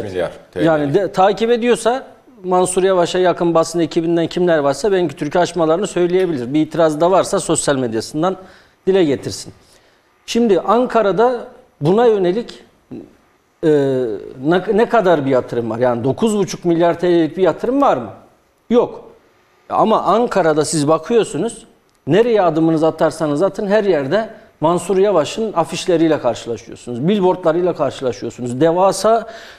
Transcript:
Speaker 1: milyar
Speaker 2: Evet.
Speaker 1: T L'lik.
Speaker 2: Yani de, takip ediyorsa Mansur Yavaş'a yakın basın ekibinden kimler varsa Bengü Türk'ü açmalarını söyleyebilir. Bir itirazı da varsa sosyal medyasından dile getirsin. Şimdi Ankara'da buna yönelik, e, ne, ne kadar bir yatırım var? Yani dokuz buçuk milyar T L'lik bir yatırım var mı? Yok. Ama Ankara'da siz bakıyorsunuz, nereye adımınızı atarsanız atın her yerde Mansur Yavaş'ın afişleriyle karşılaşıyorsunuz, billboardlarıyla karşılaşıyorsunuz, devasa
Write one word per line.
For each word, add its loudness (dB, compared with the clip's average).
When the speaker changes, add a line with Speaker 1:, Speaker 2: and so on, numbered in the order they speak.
Speaker 1:
milyar -4
Speaker 2:
Evet. -20
Speaker 1:
T -8
L'lik. 2
Speaker 2:
Yani 0
de, 0
takip 2
ediyorsa 0
Mansur 0
Yavaş'a 2
yakın 2
basın 0
ekibinden 0
kimler 0
varsa 0
Bengü -2
Türk'ü -2
açmalarını 0
söyleyebilir. -2
Bir 2
itirazı 0
da 2
varsa 2
sosyal 0
medyasından -4
dile 4
getirsin. -4
Şimdi 2
Ankara'da 0
buna 4
yönelik, 0
e, 2
ne, 2
ne 2
kadar 2
bir 0
yatırım -2
var? -6
Yani 0
dokuz 0
buçuk -4
milyar 2
T 0
L'lik 0
bir 0
yatırım 0
var 2
mı? -10
Yok. 0
Ama 2
Ankara'da 0
siz -2
bakıyorsunuz, -2
nereye 2
adımınızı 2
atarsanız -2
atın -2
her 2
yerde 0
Mansur 0
Yavaş'ın 0
afişleriyle 0
karşılaşıyorsunuz, -6
billboardlarıyla 0
karşılaşıyorsunuz, -4
devasa 2